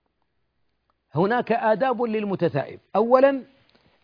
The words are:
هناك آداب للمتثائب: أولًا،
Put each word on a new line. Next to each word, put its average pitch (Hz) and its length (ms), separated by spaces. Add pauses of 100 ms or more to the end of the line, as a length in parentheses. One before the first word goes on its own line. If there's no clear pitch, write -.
(1160)
هناك 208 360
آداب 226 500
للمتثائب: 202 800 (160)
أولًا، 247 340 (760)